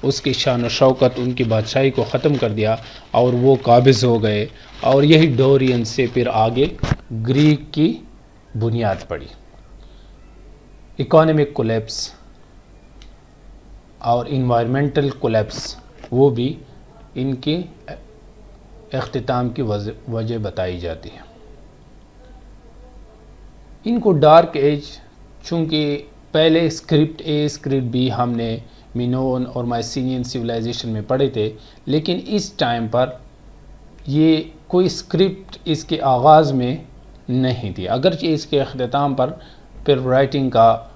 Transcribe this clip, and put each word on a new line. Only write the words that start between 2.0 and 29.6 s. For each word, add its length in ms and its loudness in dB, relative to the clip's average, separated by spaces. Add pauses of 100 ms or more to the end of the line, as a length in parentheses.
ख़त्म 340 -2
कर 120 -2
दिया 340 -2 (300)
और 220 2
वो 200 4
काबिज़ 500 6
हो 140 2
गए 300 -2 (340)
और 220 4
यही 220 6
डोरियन 560 2
से 240 -2
फिर 200 0
आगे 500 0 (360)
ग्रीक 580 2
की 260 0 (600)
बुनियाद 520 -2
पड़ी। 180 -10 (1700)
इकोनॉमिक 540 2
कोलैप्स 640 -4 (1900)
और 260 -2
environmental 840 0
कोलैप्स, 680 -4 (360)
वो 160 4
भी 280 -4 (600)
इनके 380 -4 (1400)
इख्तिताम 520 -4
की 120 -8
वज-, 480 -6
वजह 280 -6
बताई 400 -6
जाती 320 -10
है। 140 -20 (2750)
इनको 240 2
dark 440 8
age, 440 -2 (460)
चूँकि 640 -4 (240)
पहले 360 4
script 520 -2
A, 280 -2
script 380 -4
B 220 -2
हमने 540 -4 (320)
Minon 500 -2
और 200 -8